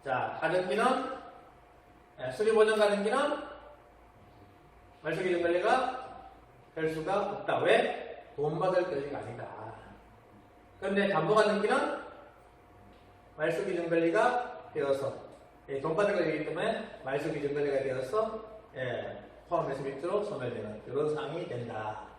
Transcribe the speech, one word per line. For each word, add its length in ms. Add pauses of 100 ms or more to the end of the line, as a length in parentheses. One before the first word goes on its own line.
자, 360
가등기는, 440 (1400)
예, 100
순위 220
보전 260
가등기는 400 (1800)
말소 200
기준 200
관리가 840 (480)
될 200
수가 260
없다. 380
왜? 640 (120)
돈 220
받을 260
권리가 340
아니다. 280 (1300)
그런데 300
담보 260
가등기는 680 (1400)
말소 280
기준 260
관리가 840
되어서, 420 (540)
예, 120
돈 160
받을 180
권리이기 320
때문에 580
말소 280
기준 220
관리가 280
되어서, 600 (320)
예, 420 (300)
포함해서 340
밑으로 420
소멸되는 640
이런 280
상황이 340
된다. 600 (100)